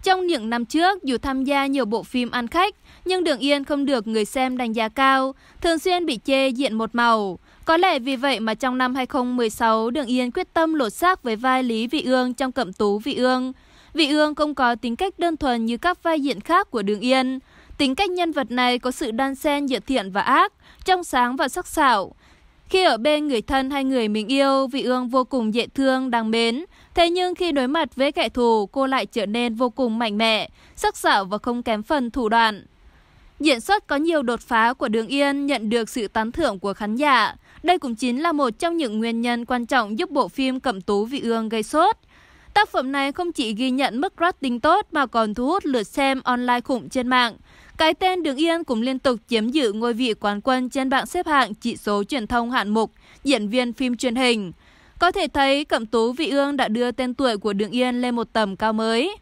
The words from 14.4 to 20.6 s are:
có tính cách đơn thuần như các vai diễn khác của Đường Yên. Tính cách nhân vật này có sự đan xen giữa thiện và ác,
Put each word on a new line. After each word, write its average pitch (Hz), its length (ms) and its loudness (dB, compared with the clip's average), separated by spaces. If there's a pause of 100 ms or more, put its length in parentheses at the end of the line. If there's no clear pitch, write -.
có 240 200 2
tính 233 220 -4
cách 370 220 -4
đơn 339 180 0
thuần 240 300 0
như 233 100 -2
các 349 260 -2
vai 320 180 0
diễn 262 200 -2
khác 370 300 0
của 220 120 -2
Đường 208 180 -2
Yên. 262 380 0 (400)
Tính 269 160 2
cách 381 160 0
nhân 349 220 -2
vật 277 180 -2
này 247 280 2
có 247 120 -2
sự 254 200 -4
đan 269 240 -2
xen 285 320 0
giữa 262 200 -2
thiện 214 240 -2
và 196 100 0
ác, 320 320 4 (320)